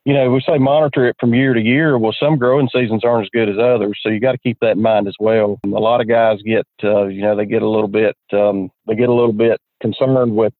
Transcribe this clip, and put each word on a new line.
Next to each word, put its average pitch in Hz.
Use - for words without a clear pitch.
You 139
know, 131
we 131
say 156
monitor 143
it -
from 120
year 131
to 117
year. 131
Well, 110
some 151
growing 127
seasons 113
aren't 117
as 95
good 113
as 98
others, 110
so -
you 107
gotta 127
keep 120
that 107
in 104
mind 107
as 95
well. 107
And 101
a 107
lot 117
of 113
guys 113
get, 110
uh, 104
you 98
know, 104
they 104
get 110
a 107
little 107
bit, 107
um, 101
they 110
get 120
a 120
little 120
bit 110
concerned 123
with 107